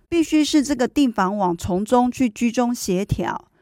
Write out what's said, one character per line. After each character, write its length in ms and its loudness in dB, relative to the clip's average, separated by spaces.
必 140 2
须 220 2
是 180 2
这 120 -2
个 140 0
订 240 2
房 240 -2
网 200 0
从 280 -2
中 260 2
去 180 0
居 220 -2
中 240 0
协 300 -2
调。 400 -4